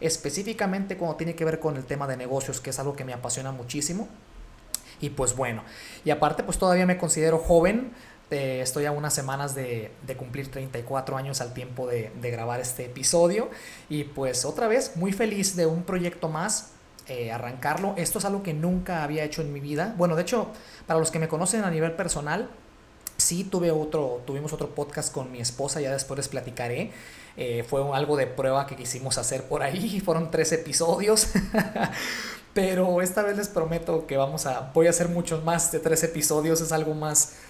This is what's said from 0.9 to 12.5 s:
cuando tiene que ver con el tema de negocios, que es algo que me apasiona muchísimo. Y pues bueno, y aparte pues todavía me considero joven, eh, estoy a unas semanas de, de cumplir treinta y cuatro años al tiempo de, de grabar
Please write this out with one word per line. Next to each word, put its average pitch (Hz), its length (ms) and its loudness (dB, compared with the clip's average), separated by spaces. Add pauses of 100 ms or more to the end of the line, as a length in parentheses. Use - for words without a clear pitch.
cuando 170 200 -2
tiene 165 160 -2
que 165 120 -2
ver 160 140 2
con 151 180 0
el 131 80 -8
tema 143 200 -4
de 131 100 -2
negocios, 127 460 -4
que - 80 -8
es 131 80 -4
algo 139 180 -2
que 135 100 -8
me 127 80 -8
apasiona 127 380 -4
muchísimo. 147 560 -4 (920)
Y 143 80 -2
pues 123 260 0
bueno, 120 260 -2 (440)
y 151 60 4
aparte 147 300 2
pues 175 160 0
todavía 180 280 6
me 180 120 6
considero 160 400 4
joven, 180 540 6 (400)
eh, 131 300 0
estoy 147 240 0
a 147 80 0
unas 147 200 -2
semanas 139 400 -2
de, 120 380 -4 (160)
de 131 80 -6
cumplir 131 340 -8
treinta 135 300 -8
y 120 40 -6
cuatro 135 340 -4
años 135 240 -4
al 120 120 -6
tiempo 123 320 -8
de, 117 360 -2
de 120 100 -2
grabar 117 300 -2